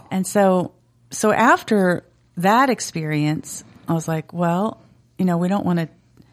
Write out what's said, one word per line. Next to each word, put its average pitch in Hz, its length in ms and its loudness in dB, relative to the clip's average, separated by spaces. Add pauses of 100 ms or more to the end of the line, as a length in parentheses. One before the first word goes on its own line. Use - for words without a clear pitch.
(120)
And 190 140 -2
so, 190 460 2 (400)
so 214 200 -2
after 214 720 2 (340)
that 220 320 4
experience, 156 920 -4 (240)
I 165 60 -2
was 160 140 -4
like, 160 260 -6
"Well, 175 480 -2 (360)
you 190 80 0
know, 175 120 2
we 175 100 0
don't 196 180 -2
wanna 170 240 0 (440)